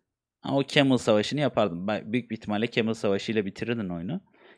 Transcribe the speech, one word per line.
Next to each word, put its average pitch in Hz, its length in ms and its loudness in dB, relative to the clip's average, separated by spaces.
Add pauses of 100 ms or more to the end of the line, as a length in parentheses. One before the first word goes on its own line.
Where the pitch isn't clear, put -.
(420)
Ama - 160 -2
o 139 60 2
Camel 135 340 4
savaşını 110 420 2
yapardın. 101 460 0
Ben 107 260 -4
büyük 120 180 -4
bir 110 60 -6
ihtimalle 107 340 -2
Camel 110 240 0
savaşıyla 107 520 0
bitirirdin 113 420 -6
oyunu. 87 320 -6 (380)